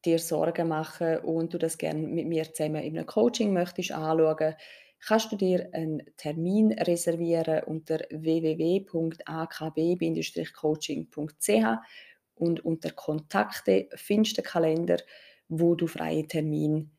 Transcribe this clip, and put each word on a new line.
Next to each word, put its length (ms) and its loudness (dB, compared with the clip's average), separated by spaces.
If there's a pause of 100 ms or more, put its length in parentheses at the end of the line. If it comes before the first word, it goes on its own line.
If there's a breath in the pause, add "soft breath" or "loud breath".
dir 140 4
Sorgen 480 0
machen 520 -2
und 360 -2
du 20 -4
das 220 -2
gerne 280 -2
mit 200 -2
mir 260 -2
zusammen 300 -4
in 120 -6
einem 120 -6
Coaching 460 2
möchtest 380 -2
anschauen, 640 2 (540 loud breath)
kannst 240 2
du 40 -4
dir 380 2
einen 300 -4 (140)
Termin 560 2
reservieren 880 0
unter 340 -4 (140)
w 320 0
w 160 0
w 220 2
punkt 460 -4
a 200 -4
k 240 -8
b 240 2
bindestrich 580 -4
coaching 560 -2
punkt 320 -8
c 220 4
h 180 0 (540 loud breath)
und 280 -2
unter 280 -4
Kontakte 1040 0
findest 420 2
du 60 -2
den 60 -10
Kalender, 480 2 (500 loud breath)
wo 260 4
du 140 0
freie 400 -2
Termine 720 0